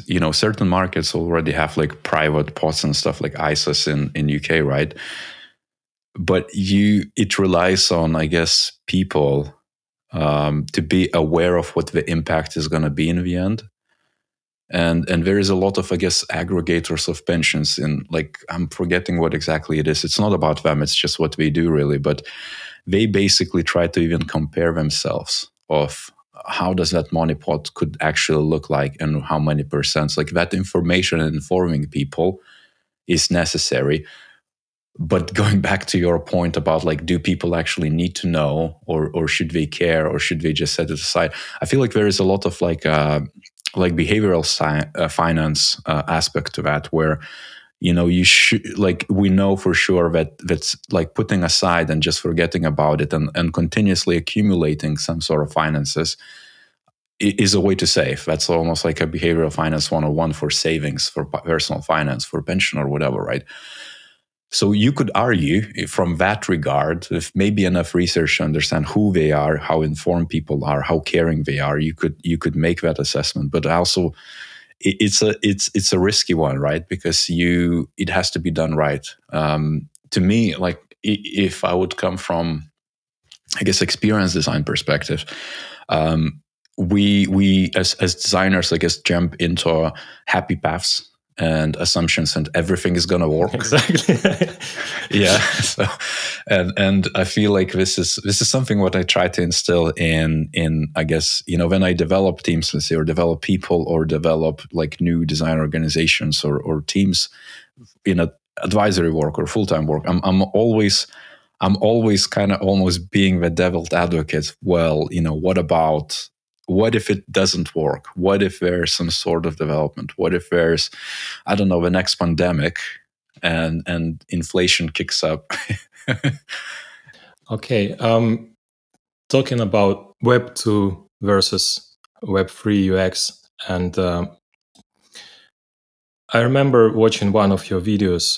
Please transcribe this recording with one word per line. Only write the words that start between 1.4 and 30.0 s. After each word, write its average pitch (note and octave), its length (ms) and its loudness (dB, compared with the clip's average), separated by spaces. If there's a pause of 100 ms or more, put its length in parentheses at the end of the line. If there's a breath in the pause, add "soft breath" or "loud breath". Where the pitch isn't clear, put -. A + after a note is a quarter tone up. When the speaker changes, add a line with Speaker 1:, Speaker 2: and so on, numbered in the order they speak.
Speaker 1:
have, D#2 240 -2
like, D2+ 280 -2
private D2+ 500 0
pots D#2 300 0
and D2 120 0
stuff - 240 -2
like D2+ 140 -4
isas D2+ 580 0
in, C#2+ 220 -2
in D2 160 0
U D2 100 0
K, D#2+ 220 0
right? C#2+ 320 0 (1200 loud breath)
But F2+ 400 -2
you, G2+ 520 2 (100)
it G2 240 0
relies F#2 520 4
on, E2 240 2
I D#2 120 0
guess, E2 440 0 (140)
people, D2 680 0 (600)
um, D2+ 600 0
to F2 100 0
be F2+ 320 2
aware E2+ 420 2
of E2 120 -2
what E2 180 -2
the E2 220 -2
impact E2 480 -2
is D#2 100 -2
gonna D#2 240 0
be D#2 180 0
in F2 140 0
the F2 120 -2
end. G2+ 280 -2 (1080)
And, E2 380 0
and E2+ 160 2
there G2 140 4
is F#2+ 100 2
a F#2+ 60 2
lot F#2+ 240 2
of, F#2 120 -4
I F#2 40 2
guess, F2 300 0
aggregators E2+ 840 -2
of E2 180 -6
pensions D#2 540 0
in, D2 320 -2
like, D#2+ 260 -4 (140)
I'm E2+ 160 -4
forgetting F2 520 -2
what D#2+ 140 0
exactly D#2 460 -2
it D2+ 80 0
is. D#2 160 -2
It's D#2+ 160 -2
not G#2 120 2
about D#2 300 0
them. D2 220 0
It's D2+ 120 -2
just - 220 -2
what D#2 200 -2
they D2+ 120 2
do, E2 220 2
really. C#2+ 260 2
But C#2+ 240 -2 (640 loud breath)
they G2 220 2
basically F#2+ 560 2
try F2 240 0
to E2 120 -2
even E2 260 0
compare D#2+ 460 -2
themselves - 760 -4 (220)
of D2 400 -2 (340)
how F2+ 300 -2
does F2 160 0
that E2 200 -2
money D#2+ 220 0
pot D2+ 400 -4
could D2+ 260 -4
actually D#2 440 0
look D#2 260 -2
like C#2+ 300 -2
and D2+ 240 -2
how D#2 160 -2
many D2+ 240 0
percents. D2 540 -2